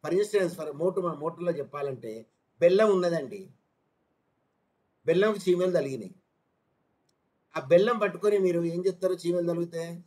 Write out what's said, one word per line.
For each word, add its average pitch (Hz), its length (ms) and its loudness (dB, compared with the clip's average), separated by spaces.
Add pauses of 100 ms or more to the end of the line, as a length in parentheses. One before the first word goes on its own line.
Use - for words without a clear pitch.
For 156 100 -8
instance, 196 420 0
for 151 180 -10
Motu, 175 300 -2
మన 165 120 -2 (100)
Motu-లో 170 360 -4
చెప్పాలంటే, 131 520 -8 (480)
బెల్లం 185 360 6
ఉన్నదండి. 151 460 -2 (1600)
బెల్లంకి 196 380 2
చీమలు 180 280 2
తలిగినాయి. 135 420 -4 (1400)
ఆ 156 40 -6 (120)
బెల్లం 202 260 6
పట్టుకొని 202 400 0
మీరు 180 220 2 (140)
ఏం 175 120 -4
చేస్తారు 185 360 -2
చీమలు 175 300 -2
తలిగితే? 170 320 -6 (220)